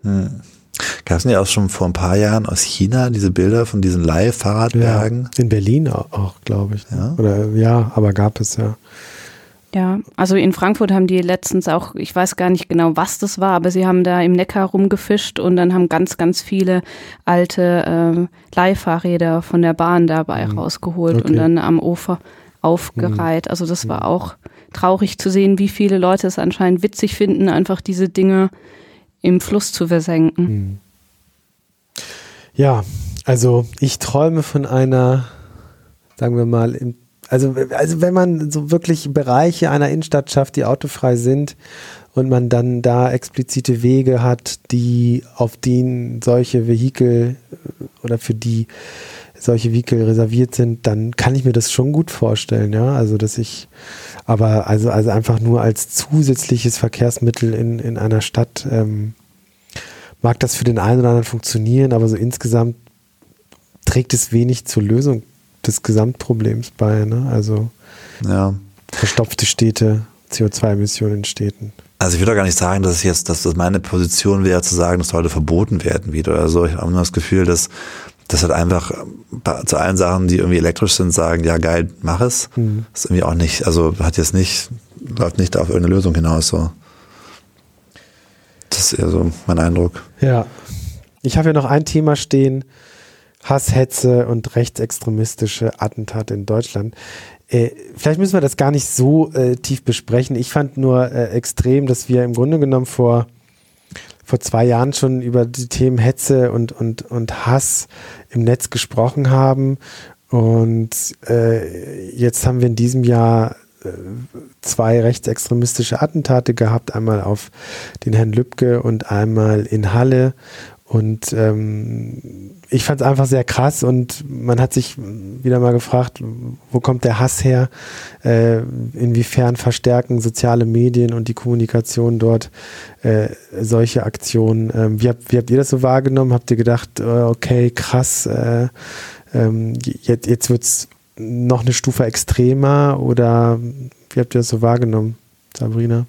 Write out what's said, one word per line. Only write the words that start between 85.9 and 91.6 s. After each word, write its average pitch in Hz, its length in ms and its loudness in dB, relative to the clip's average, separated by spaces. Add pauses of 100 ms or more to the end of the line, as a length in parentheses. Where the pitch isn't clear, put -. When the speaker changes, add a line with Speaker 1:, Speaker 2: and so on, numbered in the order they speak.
Speaker 1:
Lösung 92 180 2
hinaus, 80 340 0
so. 82 240 -2 (2000)
Das - 220 -2
ist - 80 -4
eher 82 100 0
so 85 220 0 (160)
mein 85 120 2
Eindruck. 85 440 0 (160)
Speaker 2:
Ja. 127 260 2 (760)
Ich 131 160 -2
habe 160 120 4
ja 151 40 2
noch 143 120 2